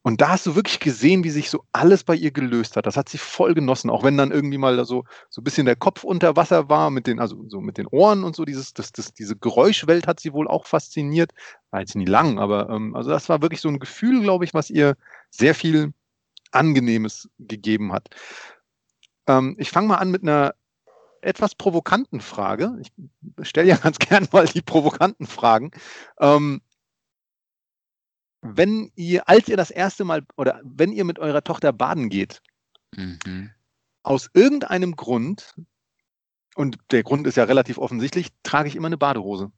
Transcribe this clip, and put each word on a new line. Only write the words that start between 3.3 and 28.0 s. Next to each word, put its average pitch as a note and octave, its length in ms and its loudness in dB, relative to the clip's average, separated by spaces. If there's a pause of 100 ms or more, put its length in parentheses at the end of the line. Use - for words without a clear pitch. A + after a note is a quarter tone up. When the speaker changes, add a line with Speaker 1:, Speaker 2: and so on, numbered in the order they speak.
Speaker 1:
genossen, C3 340 0
auch A#2 140 -2
wenn C#3 140 4
dann C#3 120 2
irgendwie C#3+ 300 -2
mal B2+ 260 0
so, B2 180 -6 (280)
so - 100 -16
ein - 20 -18
bisschen C3 220 0
der A#2+ 100 4
Kopf - 280 -2
unter E3+ 320 0
Wasser E3 340 2
war, D3+ 220 2
mit B2+ 160 -6
den, A#2 120 -2
also A2 300 -6
so G2+ 100 -12
mit G#2 200 -10
den G#2 80 -8
Ohren G3 360 4
und E3+ 120 -6
so, D#3+ 100 -6
dieses, C3+ 300 -12
das, - 160 -12
das, - 240 -14
diese G#2 200 -10
Geräuschwelt E3 680 0
hat E3+ 140 -4
sie D#3 120 -10
wohl D3+ 160 -4
auch - 200 -4
fasziniert. D#3 640 -2 (400)
War G2+ 80 -6
jetzt F#2+ 160 -12
nie G2 100 -2
lang, A2+ 320 4
aber, G2+ 320 -2
ähm, A2 260 -8
also A#2+ 140 -6
das D3+ 200 -4
war D#3 120 2
wirklich E3 200 -2
so D#3 80 -4
ein C#3+ 100 -4
Gefühl, A#3 420 -2
glaub F#3 220 0
ich, E3 100 -8
was D3+ 160 -4
ihr C#3+ 260 2 (360)
sehr D3+ 240 4
viel D#3 360 0 (600)
Angenehmes B2 760 2 (120)
gegeben G#2+ 520 -4
hat. - 180 -6 (1160)
Ähm, C3 320 2
ich - 140 -8
fang G3+ 160 2
mal G3 100 2
an F#3 140 -2
mit F#3 100 -2
einer D3 320 0 (680)
etwas - 340 -4
provokanten F3 680 -2
Frage. G#2+ 580 -6
Ich - 120 -20 (500)
stell D#3 240 0
ja F#3 120 8
<laughs> - 0 -
ganz D#3+ 200 0
gern G3 340 2
mal F3+ 140 6
die - 160 -2
provokanten D#3+ 640 0
Fragen. A#2 460 0 (480)
Ähm, D3 420 4 (1900)